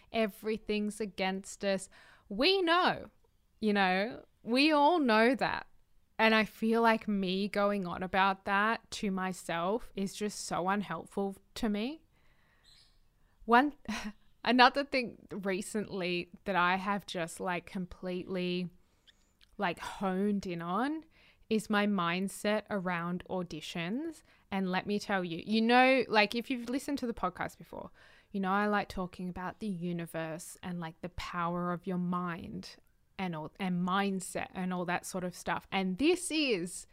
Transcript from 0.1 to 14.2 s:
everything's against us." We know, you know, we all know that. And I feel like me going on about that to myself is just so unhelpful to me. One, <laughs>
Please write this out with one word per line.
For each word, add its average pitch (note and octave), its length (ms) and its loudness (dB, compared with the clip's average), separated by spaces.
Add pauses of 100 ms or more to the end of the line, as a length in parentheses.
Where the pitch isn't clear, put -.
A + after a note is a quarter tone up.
everything's G#3+ 880 -2
against F#3+ 640 -4
us." G3 240 0 (420)
We F4+ 340 4
know, E4 480 2 (480)
you G#3+ 140 2
know, G3 520 2 (160)
we C4 300 4
all D4 260 6
know A#3+ 380 6
that. A#2 320 -2 (500)
And A3 160 6
I A3 120 4
feel A3+ 360 0
like A3+ 260 4
me G3 400 0
going G3+ 380 0
on E3+ 160 -6
about F#3+ 440 2
that G3+ 460 0
to G#3 200 -2
myself F#3 840 -2
is G3 180 -4
just - 340 -6
so E3+ 200 0
unhelpful G3 680 -4 (180)
to A3+ 140 -2
me. A3+ 320 -4 (1400)
One, B3+ 280 6 (140)
<laughs> - 560 -10